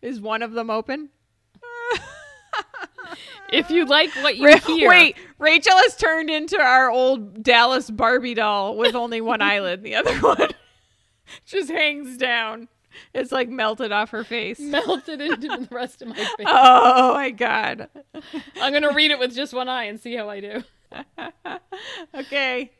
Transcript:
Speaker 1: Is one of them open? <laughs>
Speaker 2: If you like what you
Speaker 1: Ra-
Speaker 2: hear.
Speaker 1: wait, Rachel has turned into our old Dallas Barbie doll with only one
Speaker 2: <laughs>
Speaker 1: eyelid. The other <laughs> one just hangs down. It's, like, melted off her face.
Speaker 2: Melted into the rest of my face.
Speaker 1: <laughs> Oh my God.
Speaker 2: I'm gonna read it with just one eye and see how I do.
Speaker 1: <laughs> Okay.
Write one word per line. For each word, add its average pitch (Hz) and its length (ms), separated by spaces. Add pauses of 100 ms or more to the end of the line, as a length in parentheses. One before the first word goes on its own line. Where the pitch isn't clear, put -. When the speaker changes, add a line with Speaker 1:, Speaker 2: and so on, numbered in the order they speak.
Speaker 1:
Is 233 180
one 220 220
of 226 100
them 226 180
open? 262 380 (520)
<laughs> 480 380 (1500)
Speaker 2:
If - 180
you 330 160
like 302 240 (120)
what 277 140
you 262 100
Speaker 1:
Ra- 311 120
Speaker 2:
hear. 320 300
Speaker 1:
wait, 349 280 (240)
Rachel 320 380
has 427 180
turned 320 340
into 311 300
our 262 300
old 233 520
Dallas 247 480
Barbie 240 440
doll 208 420
with 233 180
only 233 260
one 226 220
Speaker 2:
<laughs> - 0
Speaker 1:
eyelid. 202 400
The 214 140
other 480 180
<laughs> - 60
one - 300 (920)
just 349 260
hangs 294 480
down. 233 500 (460)
It's, 247 180
like, 254 160
melted 220 420
off 208 200
her 226 120
face. 233 380
Speaker 2:
Melted 294 600
into 294 280
the 262 260
rest 247 280
of 240 60
my 226 80
face. 403 100 (100)
Speaker 1:
<laughs> 415 100
Oh 254 680
my 277 160
God. 220 580 (720)
Speaker 2:
I'm 269 120
gonna 294 200
read 302 180
it 285 80
with 247 160
just 269 200
one 254 140
eye 254 160
and 208 140
see 240 160
how 220 140
I 202 100
do. 208 240 (300)
Speaker 1:
<laughs> - 100 (1120)
Okay. 262 640